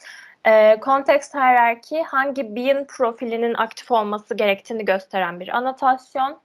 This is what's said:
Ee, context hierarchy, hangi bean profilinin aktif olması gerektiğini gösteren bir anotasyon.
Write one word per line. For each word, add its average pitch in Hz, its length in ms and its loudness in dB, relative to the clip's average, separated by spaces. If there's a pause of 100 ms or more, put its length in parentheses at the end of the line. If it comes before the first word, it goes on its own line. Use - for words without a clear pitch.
(480)
Ee, 220 340 6
context 277 540 0
hierarchy, 247 640 2
hangi 269 540 -4
bean 269 300 -2
profilinin 233 680 -4
aktif - 380 -6
olması 208 440 -2
gerektiğini 208 500 -4
gösteren 190 540 -2
bir 190 160 -8
anotasyon. 262 880 -4